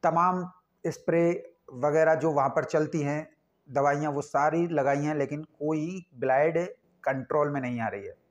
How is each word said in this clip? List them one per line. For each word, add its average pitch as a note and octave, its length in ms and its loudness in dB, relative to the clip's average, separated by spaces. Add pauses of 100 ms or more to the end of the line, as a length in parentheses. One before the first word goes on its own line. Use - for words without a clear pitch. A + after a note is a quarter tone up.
तमाम F3 420 2 (380)
स्प्रे E3+ 720 0 (200)
वगैरह D#3 400 4
जो D#3 160 0
वहां C#3 180 2
पर D3 160 0
चलती D#3 360 0
हैं, D3 360 -4 (300)
दवाइयाँ, C#3+ 440 0
वो C#3+ 100 -4
सारी D#3 460 0
लगाई C#3+ 360 0
हैं, D3+ 120 -2
लेकिन D3 280 -4
कोई D#3+ 640 -6 (100)
ब्लाइट C3+ 420 2 (460)
कंट्रोल C#3 460 0
में C#3+ 120 -4
नहीं B2 200 -6
आ A2 60 -2
रही G2+ 180 -6
है F2+ 80 -14 (180)